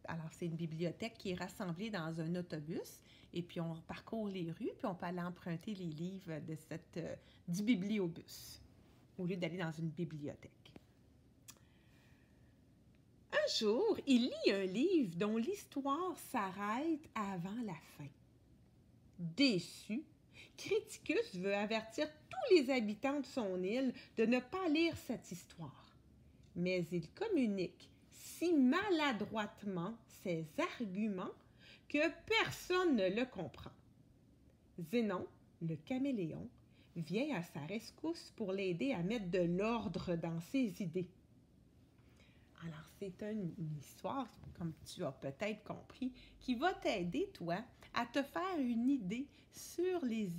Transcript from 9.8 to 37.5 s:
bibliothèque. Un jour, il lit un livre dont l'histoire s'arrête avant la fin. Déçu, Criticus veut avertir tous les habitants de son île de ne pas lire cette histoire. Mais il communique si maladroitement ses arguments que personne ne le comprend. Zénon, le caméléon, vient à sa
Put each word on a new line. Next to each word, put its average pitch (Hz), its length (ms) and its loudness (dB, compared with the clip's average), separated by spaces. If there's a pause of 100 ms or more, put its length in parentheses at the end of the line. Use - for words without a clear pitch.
bibliothèque. - 840 -6 (2500)
Un 587 260 4
jour, 247 480 4
il 247 200 8
lit 508 260 2
un 196 120 2
livre 226 520 4
dont 208 220 2
l'histoire 294 800 -2 (140)
s'arrête 220 840 0
avant 196 500 -2
la 180 80 -4 (240)
fin. 143 100 -10 (1120)
Déçu, 208 840 2 (520)
Criticus - 760 -2
veut 190 200 0
avertir 220 540 0 (220)
tous 587 240 4
les 269 160 6
habitants 254 480 2
de 277 80 -4
son 190 380 -2
île 247 280 2 (240)
de 226 80 4
ne 240 140 6
pas 359 300 -2
lire 320 280 4
cette - 360 -8
histoire. - 640 -14 (580)
Mais 180 380 2
il 170 180 -2
communique 240 800 0 (220)
si - 420 0
maladroitement 233 1400 4 (280)
ses 160 240 0 (320)
arguments 208 540 -2 (560)
que 302 220 4 (160)
personne 370 720 4
ne 190 120 6
le 220 180 2
comprend. - 440 -8 (1200)
Zénon, 214 360 0 (340)
le 165 160 -2
caméléon, 220 720 -2 (480)
vient 196 400 0
à 170 60 -2
sa - 240 -8